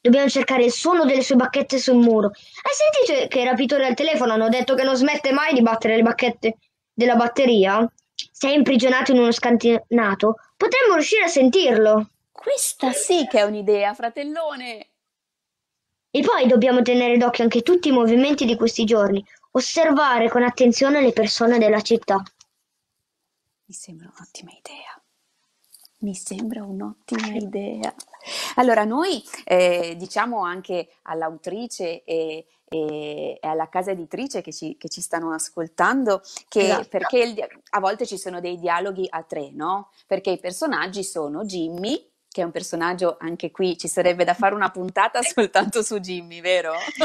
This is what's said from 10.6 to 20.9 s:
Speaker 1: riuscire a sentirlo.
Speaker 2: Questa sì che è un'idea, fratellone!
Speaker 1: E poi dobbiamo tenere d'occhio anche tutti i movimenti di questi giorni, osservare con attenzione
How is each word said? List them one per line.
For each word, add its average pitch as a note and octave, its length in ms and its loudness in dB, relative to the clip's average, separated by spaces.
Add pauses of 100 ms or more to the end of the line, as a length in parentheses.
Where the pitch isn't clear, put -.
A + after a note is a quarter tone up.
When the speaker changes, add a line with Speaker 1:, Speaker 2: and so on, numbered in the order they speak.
Speaker 1:
riuscire F4 300 2
a E4+ 40 0
sentirlo. A#3+ 840 4 (220)
Speaker 2:
Questa - 600 -4
sì D#4 360 0
che A#3 100 2
è G#3 40 4
un'idea, G#3 520 0
fratellone! C#4 920 -8 (1300)
Speaker 1:
E C#4+ 60 2
poi F4+ 260 2
dobbiamo B3 360 6
tenere A#3+ 340 2
d'occhio A#3+ 280 2
anche A#3 180 2
tutti F4 260 2
i C#4 40 4
movimenti B3+ 520 4
di A#3 120 2
questi A3+ 280 0
giorni, G3+ 400 2 (280)
osservare C4+ 760 2
con A#3+ 140 2
attenzione B3+ 580 2